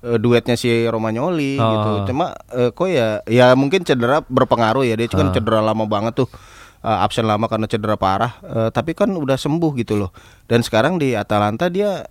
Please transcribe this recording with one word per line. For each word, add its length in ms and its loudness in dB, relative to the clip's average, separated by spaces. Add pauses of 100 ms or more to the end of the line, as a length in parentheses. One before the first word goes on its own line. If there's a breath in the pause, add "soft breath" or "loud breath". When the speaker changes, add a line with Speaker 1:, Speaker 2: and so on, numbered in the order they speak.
Speaker 1:
eh, 160 -2
duetnya 380 2
si 140 -2 (160)
Romagnoli 720 -2
Speaker 2:
Oh. 140 0
Speaker 1:
gitu. 200 0 (160)
Cuma, 300 -4 (140)
eh, 200 0
kok 160 -2
ya, 380 0
ya 300 6
mungkin 280 2
cedera 380 2
berpengaruh 640 0
ya. 100 0
Dia 140 -2
kan 180 0
Speaker 2:
Ah. 60 0
Speaker 1:
cedera 280 0
lama 260 0
banget 280 -2
tuh. 140 0 (500 loud breath)
Eh, 220 -2
absen 240 0
lama 240 0
karena 180 -2
cedera 300 -2
parah. 420 0
Eh, 320 -4
tapi 240 -4
kan 160 0
udah 240 -2
sembuh 400 -2
gitu 220 -2
loh. 180 -4 (300 loud breath)
Dan 180 2
sekarang 400 2
di 160 0
Atalanta 480 -2
dia 440 -2